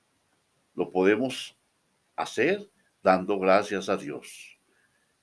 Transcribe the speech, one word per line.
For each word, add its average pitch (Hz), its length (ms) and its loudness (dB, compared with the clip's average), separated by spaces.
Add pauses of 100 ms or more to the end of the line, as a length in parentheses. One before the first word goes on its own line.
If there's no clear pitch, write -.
(720)
lo 90 180 -6
podemos 107 640 0 (600)
hacer 170 540 -4 (340)
dando 92 340 2
gracias 95 520 2
a 95 80 0
Dios, - 600 -14 (640)